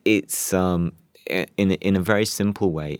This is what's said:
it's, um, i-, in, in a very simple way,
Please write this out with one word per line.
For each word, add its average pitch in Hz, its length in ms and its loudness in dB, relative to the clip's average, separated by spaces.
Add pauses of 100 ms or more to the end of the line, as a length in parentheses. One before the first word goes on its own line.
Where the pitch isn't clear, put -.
it's, - 480 0
um, 90 400 0 (360)
i-, 90 160 -2 (120)
in, 98 160 2
in 98 240 0
a - 40 2
very 104 240 2
simple 101 460 -2
way, 76 280 -6